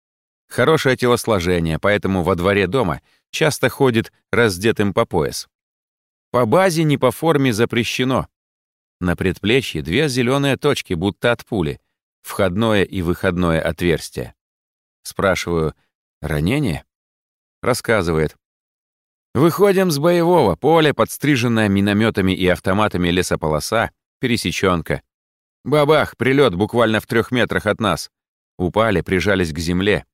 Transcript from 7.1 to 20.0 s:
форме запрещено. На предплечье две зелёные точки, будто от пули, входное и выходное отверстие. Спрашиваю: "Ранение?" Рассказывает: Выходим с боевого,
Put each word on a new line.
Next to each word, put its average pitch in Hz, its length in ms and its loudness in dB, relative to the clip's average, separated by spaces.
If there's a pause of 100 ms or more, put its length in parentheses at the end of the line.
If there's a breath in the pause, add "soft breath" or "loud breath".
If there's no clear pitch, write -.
форме 143 420 0
запрещено. 113 720 -2 (720)
На 87 160 0
предплечье 92 640 -2
две 104 280 -2
зелёные 131 480 -2
точки, 127 380 -2
будто 98 360 -2
от - 140 -4
пули, 80 340 -4 (440)
входное 101 600 0
и 95 180 -6
выходное 85 600 0
отверстие. 80 760 -4 (680)
Спрашиваю: 85 720 -2 (460)
"Ранение?" 78 600 -4 (800)
Рассказывает: 87 760 0 (960)
Выходим 180 580 2
с 143 80 -2
боевого, 165 560 2